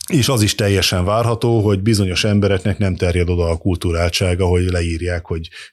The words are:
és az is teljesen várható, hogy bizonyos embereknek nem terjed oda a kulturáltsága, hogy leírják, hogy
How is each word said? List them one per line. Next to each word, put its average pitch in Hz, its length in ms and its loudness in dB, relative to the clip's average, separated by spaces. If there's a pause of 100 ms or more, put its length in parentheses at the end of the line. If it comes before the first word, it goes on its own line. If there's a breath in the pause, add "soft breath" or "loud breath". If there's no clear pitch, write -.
és 131 200 2
az 123 120 0
is 101 140 2
teljesen 95 500 0
várható, 117 560 0
hogy 101 200 2
bizonyos 98 420 0
embereknek 101 540 2
nem 95 180 0
terjed 87 340 0
oda 87 200 0
a 85 80 0
kulturáltsága, 90 880 -2
hogy 90 180 2
leírják, 87 640 -4
hogy 82 240 -8 (240 loud breath)